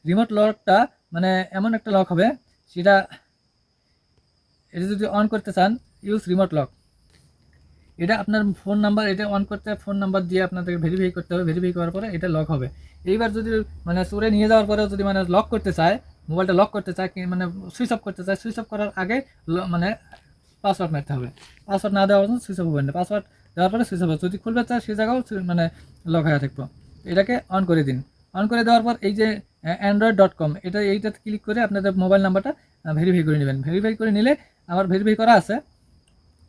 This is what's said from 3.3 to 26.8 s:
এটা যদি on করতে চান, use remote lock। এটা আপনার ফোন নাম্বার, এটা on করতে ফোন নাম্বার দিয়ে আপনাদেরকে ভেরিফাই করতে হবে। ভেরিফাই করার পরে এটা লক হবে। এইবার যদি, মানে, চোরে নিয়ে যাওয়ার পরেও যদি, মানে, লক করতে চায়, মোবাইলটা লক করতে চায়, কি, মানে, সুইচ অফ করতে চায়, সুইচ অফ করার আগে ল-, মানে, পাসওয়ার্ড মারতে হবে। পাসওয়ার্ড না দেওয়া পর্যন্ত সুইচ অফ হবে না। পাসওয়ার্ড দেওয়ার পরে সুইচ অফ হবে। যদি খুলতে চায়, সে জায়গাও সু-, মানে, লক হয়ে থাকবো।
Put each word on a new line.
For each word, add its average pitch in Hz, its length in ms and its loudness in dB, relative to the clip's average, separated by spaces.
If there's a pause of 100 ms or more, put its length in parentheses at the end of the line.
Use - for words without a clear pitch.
এটা 175 140 -6
যদি 202 180 -4
on 208 240 0
করতে 208 240 -4
চান, 202 240 4 (280)
use 208 160 -2
remote 180 300 0
lock। 147 160 0 (1300)
এটা 180 180 0
আপনার 208 360 0 (120)
ফোন 202 140 0
নাম্বার, 208 300 2
এটা 196 180 -2
on 202 180 -2
করতে 208 300 -8
ফোন 202 220 -8
নাম্বার 190 320 -2
দিয়ে 185 140 0
আপনাদেরকে 180 400 -4
ভেরিফাই 180 280 0
করতে 180 240 -8
হবে। 180 100 -2
ভেরিফাই 175 280 -2
করার 170 180 -2
পরে 196 180 -6
এটা 180 200 -4
লক 156 220 -2
হবে। 131 180 -2 (360)
এইবার 220 280 0
যদি, 220 320 -2 (220)
মানে, 180 180 0
চোরে 208 260 -2
নিয়ে 208 180 4
যাওয়ার 220 180 6
পরেও 208 220 0
যদি, 196 140 -4
মানে, 190 260 0
লক 190 200 2
করতে 202 240 -4
চায়, 175 260 2 (300)
মোবাইলটা 185 240 0
লক 196 180 4
করতে 190 220 -6
চায়, 185 160 -6
কি, 180 180 -10
মানে, 180 240 -4 (240)
সুইচ 247 180 -2
অফ 220 80 -2
করতে 185 240 -10
চায়, 196 120 -2
সুইচ 226 220 -10
অফ 220 80 -10
করার 208 300 -4
আগে 196 240 -2 (280)
ল-, 180 180 -2
মানে, 175 280 -2 (680)
পাসওয়ার্ড 185 320 -2
মারতে 143 180 -4
হবে। 123 140 -4 (400)
পাসওয়ার্ড 196 280 -2
না 196 120 4
দেওয়া 196 160 6
পর্যন্ত 233 200 0
সুইচ 185 180 -8
অফ 175 60 -2
হবে 147 160 0
না। 139 100 -2
পাসওয়ার্ড 180 340 -4 (280)
দেওয়ার 180 160 2
পরে 233 140 0
সুইচ 185 180 -4
অফ 175 60 2
হবে। 156 140 0
যদি 180 160 -4
খুলতে 233 300 -2
চায়, 240 120 -2
সে 220 140 -8
জায়গাও 226 340 0
সু-, 190 160 -6
মানে, 175 240 0 (380)
লক 165 180 0
হয়ে 151 140 2
থাকবো। 135 300 -6 (360)